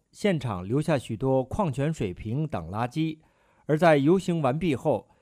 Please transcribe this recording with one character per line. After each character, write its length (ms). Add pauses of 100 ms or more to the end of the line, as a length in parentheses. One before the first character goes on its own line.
(120)
现 280
场 260
留 140
下 180
许 200
多 260
矿 300
泉 200
水 200
瓶 340
等 220
垃 180
圾， 300 (480)
而 120
在 200
游 220
行 220
完 160
毕 180
后， 320 (140)